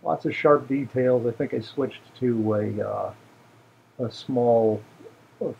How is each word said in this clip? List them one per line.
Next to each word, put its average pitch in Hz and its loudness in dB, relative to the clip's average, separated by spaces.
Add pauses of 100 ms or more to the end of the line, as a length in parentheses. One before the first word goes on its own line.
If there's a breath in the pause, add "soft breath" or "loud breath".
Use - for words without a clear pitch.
Lots 160 -4
of 143 -2
sharp 143 4
details. 127 0
I 120 0
think 127 -4
I 120 -2
switched 117 -6 (180)
to 110 2
a, 104 -2
uh, 101 -4 (840)
a 117 -4
small, 117 2 (600)
uh, - -6